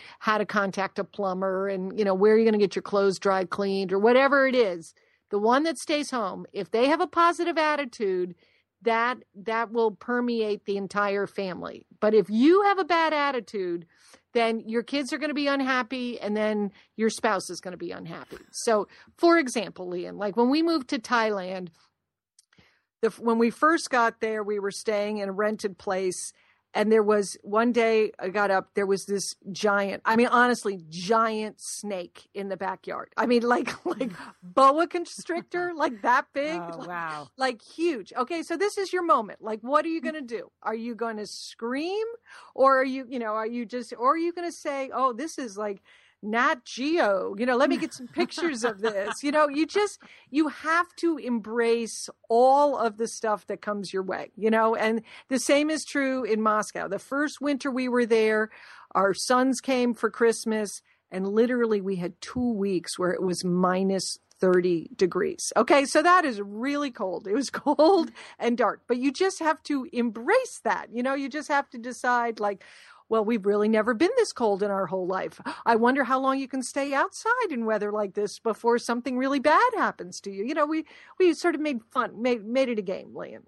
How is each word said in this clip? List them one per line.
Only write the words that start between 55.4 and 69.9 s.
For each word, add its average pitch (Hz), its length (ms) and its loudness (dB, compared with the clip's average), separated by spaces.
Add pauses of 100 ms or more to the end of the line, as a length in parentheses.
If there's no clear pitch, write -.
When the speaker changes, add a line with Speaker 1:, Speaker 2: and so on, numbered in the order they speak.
Speaker 1:
is 311 140 -4
true 262 400 -2
in 214 160 0
Moscow. 214 480 -2
The 190 100 -4
first 285 440 -6
winter 285 280 -2
we 254 180 -2
were 240 180 2
there, 220 440 2 (420)
our 196 220 2
sons 254 460 2
came 247 340 0
for 220 160 -2
Christmas, 220 720 0 (300)
and 190 180 -4
literally 226 540 2
we 190 140 -2
had 175 260 -6
two 247 320 -4
weeks 196 440 -2
where 180 140 0
it - 100 -4
was 180 220 -2
minus 185 720 0 (220)
thirty 180 560 2
degrees. 175 600 -2
Okay, 277 280 6
so 311 180 2
that 349 220 6
is 226 160 -4
really 262 500 -6
cold. 185 380 -8
It 196 60 -2
was 269 160 -2
<laughs> - 0 -
cold 311 600 4 (280)
and 240 180 0
dark, 226 320 0
but 247 80 0
you 262 160 0
just 381 260 0
have 311 260 0
to 269 280 -2